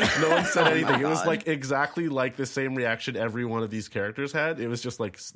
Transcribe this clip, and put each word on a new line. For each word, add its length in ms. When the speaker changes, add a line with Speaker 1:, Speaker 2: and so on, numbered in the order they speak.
Speaker 1:
no 100
one 160
said 160
Speaker 2:
<laughs> 0
Oh 20
my 80
Speaker 1:
anything. 280
It 80
was, 120
Speaker 2:
God. 60
Speaker 1:
like, 220
exactly 600
like 280
the 100
same 280
reaction 420
every 300
one 160
of 80
these 180
characters 440
had. 280
It 80
was 140
just, 180
like, 160
s-, 200